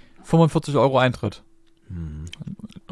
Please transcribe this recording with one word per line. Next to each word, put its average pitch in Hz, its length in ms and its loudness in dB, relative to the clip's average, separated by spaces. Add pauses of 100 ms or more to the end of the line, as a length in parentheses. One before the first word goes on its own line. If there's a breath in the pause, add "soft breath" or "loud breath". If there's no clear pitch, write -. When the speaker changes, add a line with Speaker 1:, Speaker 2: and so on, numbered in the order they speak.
(220 soft breath)
Speaker 1:
fünfundvierzig 160 540 2
Euro 131 220 4
Eintritt. 120 440 -2 (460)
Speaker 2:
Hm. 80 380 -10 (640)